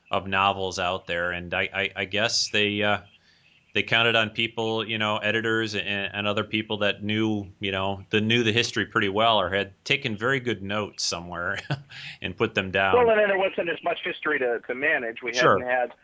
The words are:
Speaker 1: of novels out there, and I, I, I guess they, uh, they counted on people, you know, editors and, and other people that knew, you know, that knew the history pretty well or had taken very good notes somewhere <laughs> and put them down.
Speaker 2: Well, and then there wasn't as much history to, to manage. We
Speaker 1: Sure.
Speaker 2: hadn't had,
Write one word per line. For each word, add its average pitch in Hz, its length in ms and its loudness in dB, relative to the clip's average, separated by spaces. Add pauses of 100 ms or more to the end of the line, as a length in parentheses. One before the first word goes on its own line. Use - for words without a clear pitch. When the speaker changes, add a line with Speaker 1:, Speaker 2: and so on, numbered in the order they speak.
(120)
Speaker 1:
of 98 160 -2
novels 95 520 2
out 92 280 -2
there, 87 240 -2
and 87 220 -6
I, 92 200 0
I, 95 220 0
I 101 100 -2
guess 101 440 0
they, 104 320 2
uh, 104 180 2 (760)
they 104 100 2
counted 117 320 4
on 110 160 2
people, 113 560 -4
you 113 100 -4
know, 107 200 0
editors 110 580 0
and, 95 100 -4
and 101 400 -4
other 104 180 0
people 107 360 -4
that 101 240 0
knew, 107 420 0 (140)
you 98 120 -4
know, 95 380 -2
that 107 120 4
knew 113 200 4
the 113 100 2
history 113 360 0
pretty 104 220 0
well 107 300 4
or 90 120 0
had 98 200 0 (140)
taken 139 320 -2
very 127 220 0
good 110 240 -4
notes 101 400 -6
somewhere 87 560 -6 (300)
<laughs> - 340 -16
and 95 120 -6
put 113 200 0
them 95 160 0
down. 95 240 4
Speaker 2:
Well, 240 160 6
and 214 80 4
then 208 80 4
there 196 100 2
wasn't 190 320 -2
as 156 140 -4
much 170 200 -2
history 156 360 -2
to, 120 260 0
to 127 80 -4
manage. 131 480 -2
We 120 120 -6
Speaker 1:
Sure. 123 260 6
Speaker 2:
hadn't 123 100 -4
had, 123 240 0 (100)